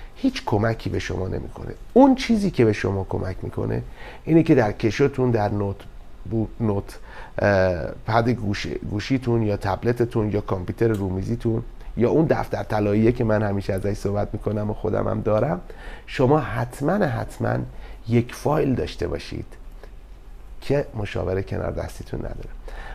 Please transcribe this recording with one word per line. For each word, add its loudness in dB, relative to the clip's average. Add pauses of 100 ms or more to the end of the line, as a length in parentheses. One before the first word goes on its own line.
(160)
هیچ -2
کمکی 0
به -2
شما -4
نمی‌کنه. -8 (180)
اون 8
چیزی 2
که 4
به 6
شما 0
کمک -4
می‌کنه -2 (420)
اینه 6
که 8
در 6
کشوتون، 2
در 4
نوت -2 (540)
بو-، 0 (120)
نوت، 0 (400)
اه، 4 (200)
پد 4
گوش-، -2 (120)
گوشیتون 0
یا 2
تبلتتون 0
یا 2
کامپیوتر 0
رومیزیتون 0 (340)
یا 4
اون 6
دفتر 0
طلاییه 4
که 0
من 4
همیشه 0
ازش -2
صحبت -2
می‌کنم -2
و -2
خودم 0
هم 0
دارم، 2 (460)
شما 4
حتماً، 0
حتماً -2 (500)
یک 2
فایل 2
داشته -2
باشید -6 (1120)
که 0
مشاور -2
کنار -4
دستیتون -6
نداره. -8 (460)